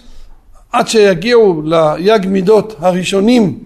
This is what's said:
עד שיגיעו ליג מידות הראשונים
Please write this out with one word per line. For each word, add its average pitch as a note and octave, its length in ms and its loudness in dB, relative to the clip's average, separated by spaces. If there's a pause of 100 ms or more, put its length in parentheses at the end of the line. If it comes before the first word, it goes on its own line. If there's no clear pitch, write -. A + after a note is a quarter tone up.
(720)
עד D#3+ 160 -2
שיגיעו G3+ 800 2
ליג E3 640 0
מידות G3 520 0
הראשונים F#3+ 880 0